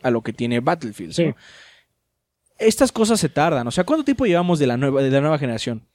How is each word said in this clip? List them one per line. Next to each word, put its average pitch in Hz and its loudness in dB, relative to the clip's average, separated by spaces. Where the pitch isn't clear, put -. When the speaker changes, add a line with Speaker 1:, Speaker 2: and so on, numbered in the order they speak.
Speaker 1:
a 131 0
lo 113 -2
que 113 -8
tiene 120 -2
Battlefield, 120 -4
Speaker 2:
Sí. 170 0
Speaker 1:
¿no? 135 -4
Estas 220 2
cosas 220 2
se 156 0
tardan. 147 0
O 123 -6
sea, 180 0
¿cuánto 302 0
tiempo 269 0
llevamos 175 2
de 139 2
la 120 0
nueva, 135 0
de 135 2
la 135 2
nueva 151 0
generación? 117 -6